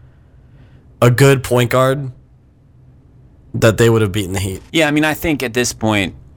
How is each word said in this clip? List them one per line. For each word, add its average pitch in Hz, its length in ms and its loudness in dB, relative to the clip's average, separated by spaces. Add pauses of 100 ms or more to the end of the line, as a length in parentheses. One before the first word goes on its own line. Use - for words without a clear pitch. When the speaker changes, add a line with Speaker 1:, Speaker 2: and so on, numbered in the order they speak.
(1000)
Speaker 1:
a 120 80 4
good 135 320 4
point 123 300 0
guard, 131 400 0 (1400)
that 113 240 2
they 117 120 4
would 113 120 2
have 104 100 -2
beaten 95 220 -6
the 95 80 -6
Heat. 95 200 -6 (120)
Speaker 2:
Yeah, 156 160 0
I - 20 -2
mean, 151 140 0
I 156 80 -2
think 151 280 -4
at 120 120 -6
this 120 180 -2
point, 104 440 -2 (220)